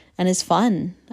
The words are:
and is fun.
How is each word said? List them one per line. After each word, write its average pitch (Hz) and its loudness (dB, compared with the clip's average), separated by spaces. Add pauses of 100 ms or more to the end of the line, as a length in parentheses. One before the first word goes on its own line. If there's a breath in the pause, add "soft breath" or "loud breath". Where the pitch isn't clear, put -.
(160 soft breath)
and 180 0
is 185 0
fun. 180 0 (180)